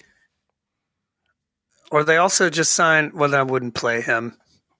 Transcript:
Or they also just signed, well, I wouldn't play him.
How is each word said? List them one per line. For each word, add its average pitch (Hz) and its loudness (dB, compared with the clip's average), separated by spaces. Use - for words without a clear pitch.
Or 151 0
they 160 2
also 185 2
just 156 0
signed, 156 2
well, 147 0
I 139 2
wouldn't 127 -4
play 117 -4
him. 117 -4